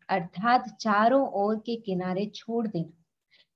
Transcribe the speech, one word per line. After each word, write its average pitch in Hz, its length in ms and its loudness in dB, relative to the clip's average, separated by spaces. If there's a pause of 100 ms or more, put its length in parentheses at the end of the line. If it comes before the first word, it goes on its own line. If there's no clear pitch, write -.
अर्थात 214 600 0
चारों 226 580 4
ओर 208 280 0
के 233 200 -6
किनारे 185 500 -4
छोड़ 226 420 -6
देना, - 360 -8 (520)